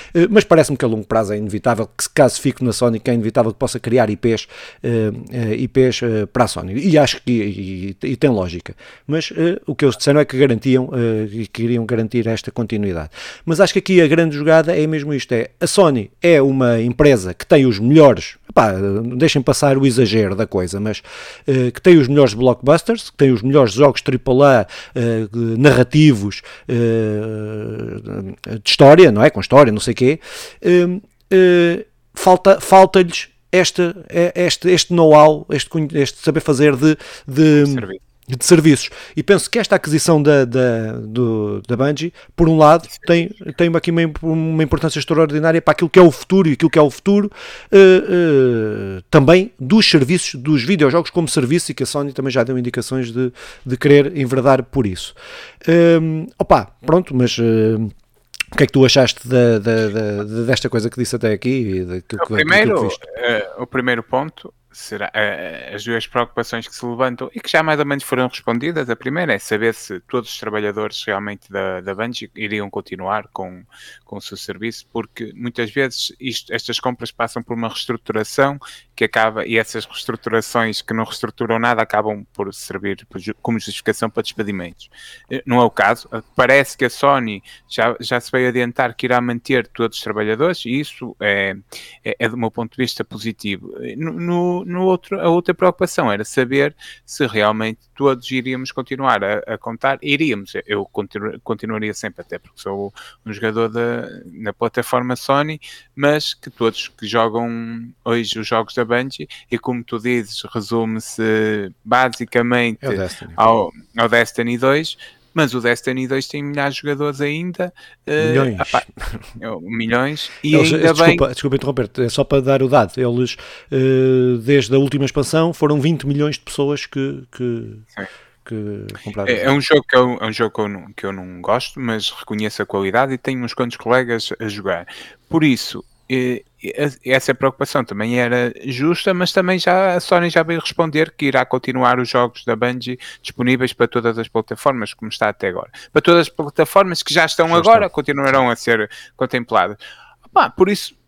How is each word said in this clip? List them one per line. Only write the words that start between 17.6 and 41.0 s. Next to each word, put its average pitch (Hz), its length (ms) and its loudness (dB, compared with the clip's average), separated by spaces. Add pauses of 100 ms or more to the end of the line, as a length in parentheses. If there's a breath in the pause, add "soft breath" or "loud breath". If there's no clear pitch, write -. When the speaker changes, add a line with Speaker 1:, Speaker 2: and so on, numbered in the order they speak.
Speaker 1:
os 107 120 2
melhores, 127 580 6 (120)
epá, 113 240 2 (420)
deixem 147 280 2
passar 135 340 2
o 135 80 2
exagero 110 500 2
da 101 120 -2
coisa, 95 340 -4
mas, 107 220 -4 (440 loud breath)
eh, 127 240 0
que - 120 -12
tem 175 160 8
os 127 100 4
melhores 139 240 6
blockbusters, 131 800 0
que - 60 -20
tem 135 140 4
os 107 120 0
melhores 131 320 4
jogos 135 260 4
triplo 127 420 0
A, 127 240 6 (280 loud breath)
eh, 113 340 -2 (300)
narrativos, 127 800 4 (260 loud breath)
eh, 107 1900 -4
de - 120 -8
história, 156 420 10
não 104 100 4
é? 151 60 6
Com 104 120 0
história, 127 300 6
não 104 100 -2
sei 120 120 -4
quê. 127 260 0 (440 loud breath)
Eh, 180 360 2 (320)
eh, 180 540 4 (300)
falta, 190 440 4
falta-lhes 190 680 4 (220)
esta, 175 440 0 (140)
eh, 170 260 0
este, 175 360 0
este 175 240 2
know-how, 156 560 8
este 147 180 -2
conhe-, 156 240 -4
este 143 300 -2
saber 156 180 0
fazer 147 340 4
de, 151 220 4 (320 loud breath)
de 147 380 6
Speaker 2:
Serviço. 113 340 -4 (280)
Speaker 1:
de 127 160 -6
serviços. 156 460 4 (240 loud breath)
E 156 80 -4
penso - 280 0
que - 80 -2
esta 202 180 2
aquisição 156 460 2
da, 143 240 4
da, 117 460 -2 (100)